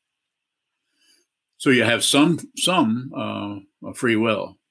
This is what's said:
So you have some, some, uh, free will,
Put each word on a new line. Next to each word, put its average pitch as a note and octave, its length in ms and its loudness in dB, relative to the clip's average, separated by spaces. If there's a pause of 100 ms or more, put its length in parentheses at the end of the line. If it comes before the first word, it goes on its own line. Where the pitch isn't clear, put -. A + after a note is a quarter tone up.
(1600)
So - 120 -2
you B2 140 4
have A2+ 200 2
some, D3+ 360 4 (180)
some, C3+ 580 0
uh, G2+ 800 -10
free A#2 220 0
will, A2 420 -2 (140)